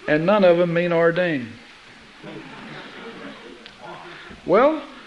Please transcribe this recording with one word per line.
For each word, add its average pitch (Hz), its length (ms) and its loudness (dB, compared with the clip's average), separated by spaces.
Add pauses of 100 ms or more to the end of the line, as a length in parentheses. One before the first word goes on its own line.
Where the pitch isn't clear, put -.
And 151 180 2
none 202 180 4
of 175 140 8
them 175 160 2
mean 170 180 2
ordain. 165 640 0 (3000)
Well, 277 380 2 (260)